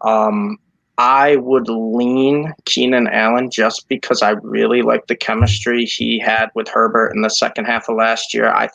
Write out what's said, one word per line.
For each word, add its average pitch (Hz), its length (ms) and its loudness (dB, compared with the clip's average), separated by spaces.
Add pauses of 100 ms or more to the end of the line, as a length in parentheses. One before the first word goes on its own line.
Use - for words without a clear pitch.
Um, 107 560 0 (380)
I 135 400 4
would 127 320 0
lean 127 840 0 (120)
Keenan 123 420 0
Allen 117 420 0
just - 380 -2
because 117 340 -2
I 104 220 2
really 113 380 0
like 117 260 0
the 120 80 -4
chemistry 110 680 0
he 117 340 -4
had 110 340 0
with 110 140 -6
Herbert 113 480 0
in 107 60 0
the 107 80 0
second - 340 -2
half 117 240 -4
of 113 80 -2
last 113 360 0
year. 113 220 2
I 113 200 0